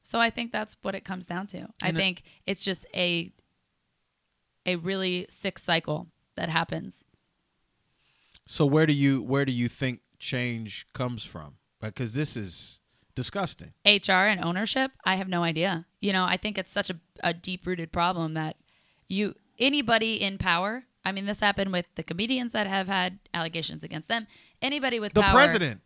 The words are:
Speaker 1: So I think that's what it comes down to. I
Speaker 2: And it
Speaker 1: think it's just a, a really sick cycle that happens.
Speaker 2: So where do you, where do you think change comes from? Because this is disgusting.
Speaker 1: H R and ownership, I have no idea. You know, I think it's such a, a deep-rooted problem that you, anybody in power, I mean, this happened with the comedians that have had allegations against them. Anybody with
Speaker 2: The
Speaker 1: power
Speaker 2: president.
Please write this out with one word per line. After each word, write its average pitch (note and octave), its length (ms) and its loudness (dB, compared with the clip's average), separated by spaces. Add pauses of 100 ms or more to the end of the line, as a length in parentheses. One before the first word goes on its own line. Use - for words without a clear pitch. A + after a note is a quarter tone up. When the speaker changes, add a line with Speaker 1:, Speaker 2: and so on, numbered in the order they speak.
Speaker 1:
So - 180 -4
I A#3 100 4
think A#3 220 -6
that's G#3+ 300 -4
what G3 140 -4
it - 100 -10
comes F#3 200 -8
down F#3+ 220 -8
to. F3+ 120 -12 (220)
I - 60 2
Speaker 2:
And D#3+ 80 0
it E3+ 60 0
Speaker 1:
think F#3 220 -2 (220)
it's G3 200 -4
just F#3+ 280 -4
a, F3+ 380 0 (1300)
a F3+ 100 2
really F3+ 540 -2
sick - 280 -6
cycle E3 520 -2 (260)
that E3 140 -4
happens. E3 560 -4 (1400)
Speaker 2:
So - 200 2
where D#3 200 6
do D3+ 60 4
you, C#3 320 4
where C3+ 220 0
do C3 80 -2
you A#2+ 160 0
think B2+ 320 -4 (180)
change A#2 720 -4
comes B2 320 -4
from? D2+ 320 -12 (240)
Because A2 360 -6
this D3 200 0
is - 460 -8 (340)
disgusting. - 560 -4 (140)
Speaker 1:
H G3+ 240 6
R F#3 180 6
and F#3+ 160 0
ownership, A3 480 0 (140)
I F#3+ 100 2
have F#3+ 140 -4
no F3 140 0
idea. E3 420 0 (160)
You G3 100 0
know, F#3 140 2
I F3+ 100 2
think G3+ 220 -6
it's F#3 140 -6
such - 180 -2
a, F3 100 -6 (240)
a E3+ 100 2
deep-rooted F3 600 -6
problem E3+ 400 0
that D#3 240 -4 (500)
you, G3 280 0 (240)
anybody A3+ 640 4
in G3 160 -2
power, F#3+ 460 0 (220)
I G3 80 -2
mean, G3 140 -4
this G3+ 120 -2
happened G3+ 320 2
with F3 140 0 (100)
the F#3 80 -6
comedians A#3 480 -2
that G#3+ 160 -2
have F#3+ 200 0
had F#3 320 0 (140)
allegations E3 520 -4
against D#3 240 -10
them. A3+ 180 -2 (340)
Anybody C4 380 -2
with G#3 140 -4
Speaker 2:
The G#3 80 6
Speaker 1:
power G3 120 6
Speaker 2:
president. F#3 520 6